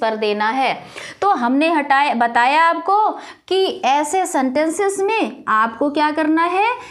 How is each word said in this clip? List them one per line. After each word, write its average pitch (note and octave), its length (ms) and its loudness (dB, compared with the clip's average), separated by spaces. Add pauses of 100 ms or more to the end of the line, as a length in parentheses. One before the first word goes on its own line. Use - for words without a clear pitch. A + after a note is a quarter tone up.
पर A3 140 0
देना G#3+ 340 -2
है। B3+ 240 0 (480)
तो G4 80 2
हमने C#4 440 2
हटाया, C#4+ 420 2
बताया A#3+ 480 2
आपको E4+ 340 2 (500)
कि F#4+ 160 0 (220)
ऐसे D4+ 400 0
सेंटेंसेस D#4+ 760 0
में G4 460 -2
आपको A3+ 440 0
क्या D4+ 200 0
करना D#4+ 340 0
है, F#4 200 0 (260)